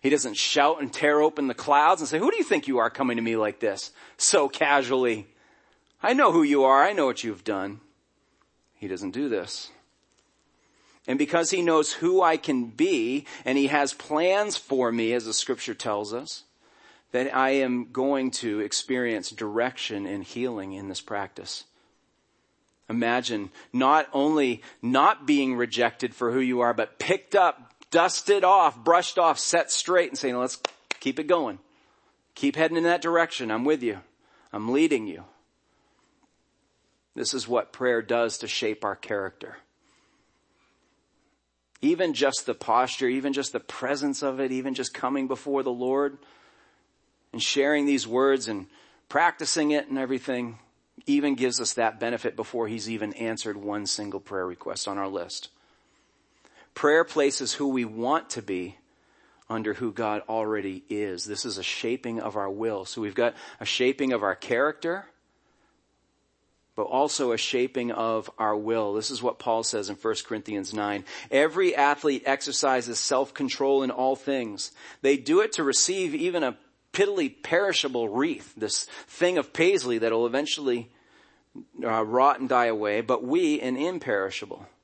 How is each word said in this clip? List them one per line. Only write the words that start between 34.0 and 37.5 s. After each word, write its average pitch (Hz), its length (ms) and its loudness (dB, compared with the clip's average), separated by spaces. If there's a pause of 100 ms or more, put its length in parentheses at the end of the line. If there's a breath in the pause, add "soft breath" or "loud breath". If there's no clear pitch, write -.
I'm 107 200 -4
leading 139 360 2
you." 85 160 -12 (1900)
This 120 180 -4
is 117 140 -6
what 117 240 -2